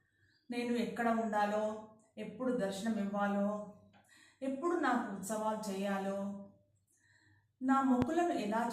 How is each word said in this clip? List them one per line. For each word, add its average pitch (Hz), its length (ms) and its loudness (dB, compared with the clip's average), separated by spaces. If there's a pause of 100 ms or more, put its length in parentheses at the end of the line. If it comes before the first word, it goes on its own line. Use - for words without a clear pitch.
(500)
నేను 240 260 0
ఎక్కడ 233 320 0
ఉండాలో, 214 800 0 (300)
ఎప్పుడు 247 340 -4
దర్శనం 196 460 -2
ఇవ్వాలో, 202 760 0 (720)
ఎప్పుడు 339 340 0
నాకు 226 400 0
ఉత్సవాలు 214 540 -2
చేయాలో, 196 800 -4 (1120)
నా 269 180 4
మొక్కులను 269 520 4
ఎలా 226 400 0